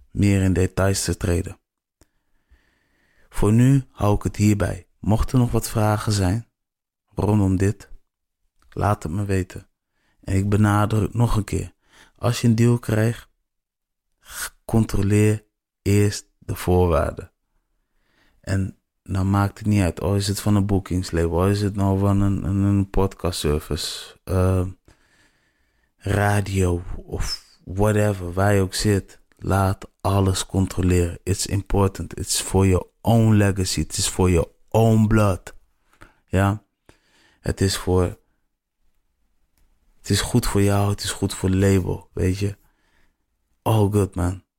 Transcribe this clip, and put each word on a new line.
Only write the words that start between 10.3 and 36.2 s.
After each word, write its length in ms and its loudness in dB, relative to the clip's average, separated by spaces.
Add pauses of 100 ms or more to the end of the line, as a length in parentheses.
ik 140 0
benadruk 640 2
nog 220 0
een 80 -2
keer. 300 -8 (420)
Als 260 -4
je 60 2
een 80 4
deal 240 2
krijgt, 500 -2 (920)
g-, 360 -14 (100)
controleer 800 0 (360)
eerst 480 0 (100)
de 160 -10
voorwaarden. 760 0 (1120)
En 360 -4 (260)
dan 260 -2
maakt 280 0
het 100 -6
niet 140 2
uit. 200 -2
Al 140 0
is 120 -2
het 120 -4
van 160 0
een 100 2
boekingslabel, 760 -2
al 100 2
is 120 0
het 140 -2
nou 240 0
van 220 2
een, 220 0
een, 200 0
een 260 2
podcastservice, 1300 -4
eh, 440 0 (1300)
radio 880 0 (120)
of 500 -8 (180)
whatever, 720 0
waar 200 2
je 80 2
ook 120 -2
zit. 460 -2 (200)
Laat 500 -2 (120)
alles 440 0
controleren. 800 0
It's 220 -4
important. 760 -2
It's 220 -4
for 260 2
your 200 0 (140)
own 320 4
legacy. 460 0
It 180 -6
is 100 -2
for 220 0
your 200 0 (200)
own 380 4
blood. 480 0 (720)